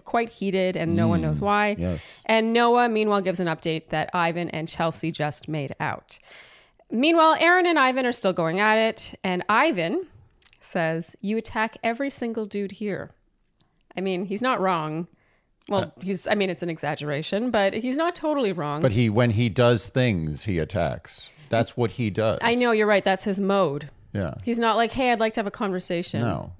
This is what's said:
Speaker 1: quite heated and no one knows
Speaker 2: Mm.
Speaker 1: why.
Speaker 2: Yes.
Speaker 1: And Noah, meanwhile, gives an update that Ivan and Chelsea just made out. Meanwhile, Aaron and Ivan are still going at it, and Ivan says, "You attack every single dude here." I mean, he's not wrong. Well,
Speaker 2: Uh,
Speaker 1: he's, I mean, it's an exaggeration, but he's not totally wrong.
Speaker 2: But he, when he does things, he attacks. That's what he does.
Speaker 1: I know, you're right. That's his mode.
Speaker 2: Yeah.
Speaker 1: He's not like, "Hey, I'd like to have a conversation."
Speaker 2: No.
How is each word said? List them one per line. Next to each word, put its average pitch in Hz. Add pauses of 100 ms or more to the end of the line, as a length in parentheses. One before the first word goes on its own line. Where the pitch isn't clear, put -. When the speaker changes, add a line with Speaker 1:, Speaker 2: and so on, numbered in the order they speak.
Speaker 1:
quite 233
heated 185
and 165
no 165
one 170
knows 156
Speaker 2:
Mm. 165
Speaker 1:
why. 208
Speaker 2:
Yes. 175
Speaker 1:
And 220
Noah, 240
meanwhile, 214
gives 185
an 180
update 160
that 156
Ivan 170
and 160
Chelsea 165
just -
made 151
out. - (720)
Meanwhile, 320
Aaron 349
and 330
Ivan 254
are 240
still 196
going 170
at 214
it, 220
and 180
Ivan 240 (540)
says, 165
"You 208
attack 220
every 240
single 226
dude 202
here." 196 (880)
I 175
mean, 190
he's 202
not 247
wrong. 165 (600)
Well, 196
Speaker 2:
Uh, 156 (120)
Speaker 1:
he's, 180
I 214
mean, 190
it's 170
an 175
exaggeration, 151
but 202
he's 254
not 339
totally 285
wrong. 147
Speaker 2:
But 131
he, 113
when 117
he 117
does 120
things, 87
he 90
attacks. - (180)
That's 113
what 117
he 110
does. 107
Speaker 1:
I 233
know, 240
you're 214
right. 202
That's 190
his 196
mode. 180 (260)
Speaker 2:
Yeah. 92
Speaker 1:
He's 233
not 226
like, 226
"Hey, 247
I'd 226
like 220
to -
have 202
a 202
conversation." 180
Speaker 2:
No. 95